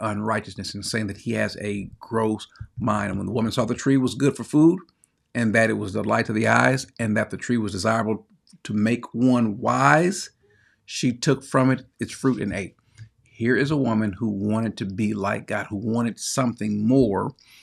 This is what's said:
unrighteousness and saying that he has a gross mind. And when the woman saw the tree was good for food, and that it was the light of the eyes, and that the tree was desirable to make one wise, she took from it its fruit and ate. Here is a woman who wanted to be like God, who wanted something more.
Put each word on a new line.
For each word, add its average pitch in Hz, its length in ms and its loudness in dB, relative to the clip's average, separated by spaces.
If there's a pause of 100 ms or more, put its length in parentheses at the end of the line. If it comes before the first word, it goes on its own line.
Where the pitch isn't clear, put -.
unrighteousness 104 760 -6
and 101 100 -10
saying 107 220 -2
that 98 120 -10
he 113 120 -6
has 107 300 -2
a 101 280 -6 (100)
gross 110 480 -2 (300)
mind. 104 340 -2
And 95 60 -2
when 95 100 -4
the 104 60 -4
woman 113 200 0
saw 117 120 0
the 117 80 -2
tree 135 240 2
was 127 160 0
good 135 220 2
for 117 80 -10
food, 165 360 4 (540)
and 113 220 0
that 113 140 6
it 107 80 0
was 101 160 -6
the 107 100 -2
light 110 240 2
of 107 80 -2
the 110 120 2
eyes, 127 380 4 (140)
and 107 160 0
that 110 140 0
the 98 80 -8
tree 120 200 -2
was 104 140 -2
desirable 107 560 -2 (360)
to 107 100 -6
make 110 420 0
one 117 420 2
wise, 143 760 2 (540)
she - 280 -2
took 135 320 0
from 131 260 4
it 131 140 -2 (140)
its 113 120 -6
fruit 127 300 0
and 98 120 -4
ate. 92 220 -6 (480)
Here 117 320 -2
is 139 160 0
a 151 60 0
woman 110 360 0
who 110 160 -4
wanted 104 480 -2
to 107 80 -6
be 104 280 -2
like 104 340 -4
God, 101 220 -6
who 104 80 -6
wanted 113 420 -2
something 107 680 -2
more. 120 480 2 (300)